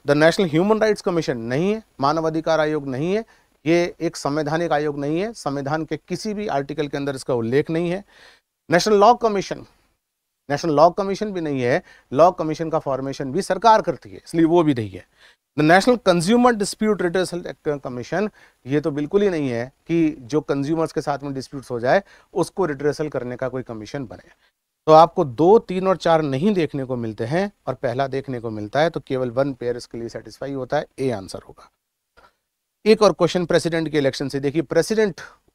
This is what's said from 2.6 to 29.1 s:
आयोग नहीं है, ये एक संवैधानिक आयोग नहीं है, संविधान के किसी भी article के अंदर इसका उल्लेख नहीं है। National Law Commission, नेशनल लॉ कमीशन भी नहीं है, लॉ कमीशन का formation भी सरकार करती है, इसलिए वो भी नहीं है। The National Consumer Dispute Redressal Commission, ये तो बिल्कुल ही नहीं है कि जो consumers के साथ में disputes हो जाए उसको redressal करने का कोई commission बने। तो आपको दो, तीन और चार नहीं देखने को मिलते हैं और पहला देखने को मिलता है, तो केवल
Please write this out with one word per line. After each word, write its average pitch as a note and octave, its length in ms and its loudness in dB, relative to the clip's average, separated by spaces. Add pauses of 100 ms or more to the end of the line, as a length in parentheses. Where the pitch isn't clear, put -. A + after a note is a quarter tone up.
आयोग D3+ 280 -2
नहीं D3 260 -4
है, A3+ 100 -4 (400)
ये F3 360 2
एक D#3+ 160 -4
संवैधानिक D#3 560 -2
आयोग D3 280 -2
नहीं D3+ 200 -2
है, A3+ 140 -6
संविधान C#3+ 500 -4
के D3 140 -8
किसी G#3 360 -8
भी G#3 140 -8
article C#3+ 400 -4
के D3+ 80 -8
अंदर C#3 180 -6
इसका C3 200 -4
उल्लेख B2 360 0
नहीं E3+ 200 -2
है। G3 140 -8 (640)
National G3 320 4
Law A3+ 160 8
Commission, G3+ 500 -4 (800)
नेशनल D3 260 -2
लॉ D#3 180 8
कमीशन G3 400 -4
भी F#3 80 -6
नहीं D3 220 -4
है, C3 200 0 (300)
लॉ D#3 200 6
कमीशन D#3+ 380 -6
का D#3 100 0
formation C3+ 520 -6
भी F3+ 100 -2
सरकार G#3+ 400 4
करती B2+ 280 -6
है, G2+ 60 -16
इसलिए E3 300 0
वो E3+ 160 6
भी D3+ 120 2
नहीं A2 160 -6
है। F2+ 160 -16 (500)
The D3+ 80 2
National F#3+ 420 6
Consumer G3+ 460 4
Dispute G#3 500 -2
Redressal F3 400 -2 (380)
Commission, C#3+ 480 -4 (380)
ये C#3+ 140 0
तो D#3 100 -2
बिल्कुल D3 320 0
ही G3+ 80 4
नहीं D3+ 200 -2
है A#2 160 -4 (220)
कि E3 340 0
जो C3+ 180 -2
consumers D3 520 -2
के D#3+ 80 -6
साथ C#3+ 180 -4
में C#3+ 160 -10
disputes C3 360 -12
हो B2 100 -4
जाए D3 220 2 (320)
उसको F3+ 320 -2
redressal D3 420 -4
करने B2 280 -6
का C3 120 -6
कोई B2+ 140 -8
commission A2+ 440 -10
बने। F#2 240 -18 (560)
तो D#3 60 8
आपको E3 320 8
दो, D#3 340 6
तीन F#3+ 300 -4
और F#3 80 2
चार E3 280 2
नहीं D3 300 0
देखने D3 300 -2
को B2+ 120 -6
मिलते A2+ 300 -6
हैं F#3 240 -2 (160)
और B2+ 80 -4
पहला C3 320 -4
देखने C3 340 -6
को A2+ 100 -8
मिलता G#2+ 300 -4
है, E3 100 2
तो D#3 100 -8
केवल B2+ 300 -4